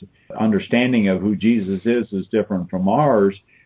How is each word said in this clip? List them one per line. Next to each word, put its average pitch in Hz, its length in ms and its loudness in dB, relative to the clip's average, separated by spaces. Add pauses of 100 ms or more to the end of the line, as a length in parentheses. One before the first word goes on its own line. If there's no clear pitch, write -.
(400)
understanding 110 680 0
of 92 140 0
who 101 140 0
Jesus 98 500 0
is 117 280 -2
is 95 140 -6
different 101 420 -2
from 92 180 -2
ours, 117 480 2 (300)